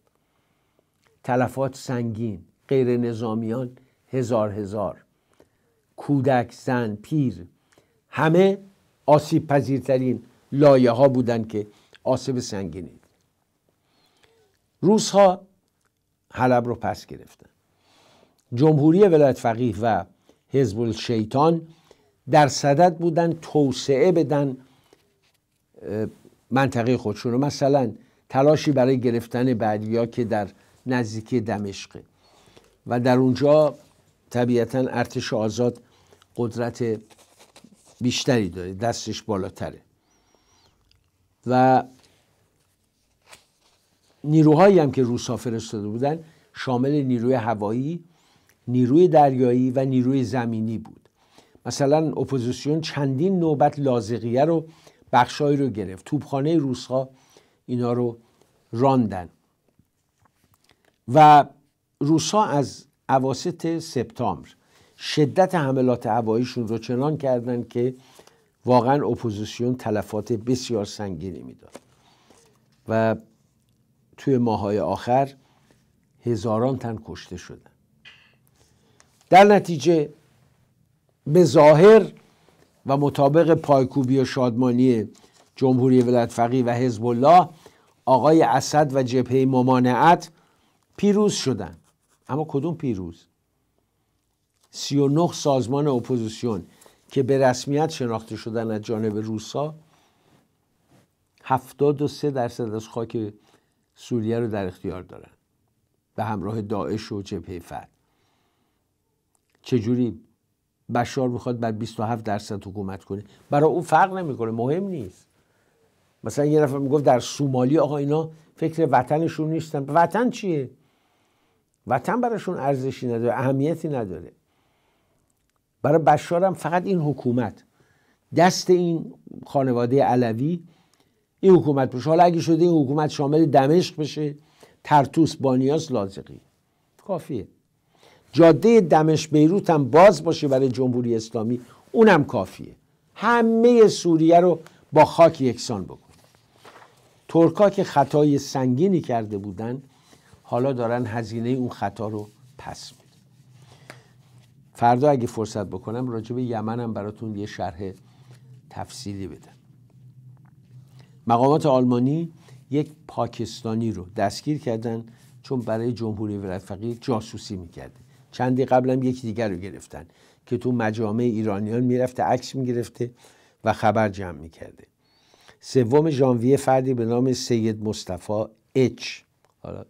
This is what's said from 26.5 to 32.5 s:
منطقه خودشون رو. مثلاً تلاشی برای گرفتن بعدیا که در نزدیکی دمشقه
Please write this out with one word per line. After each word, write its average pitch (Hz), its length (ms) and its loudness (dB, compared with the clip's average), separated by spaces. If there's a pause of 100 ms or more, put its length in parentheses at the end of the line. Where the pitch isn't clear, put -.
منطقه 123 460 0
خودشون 110 360 -6
رو. 120 60 -2
مثلاً 139 540 0 (360)
تلاشی 147 440 2
برای 127 280 2
گرفتن 120 540 -2
بعدیا 110 520 -2
که 120 180 -4
در 104 240 -4 (380)
نزدیکی 120 540 -4
دمشقه 104 600 -8 (840)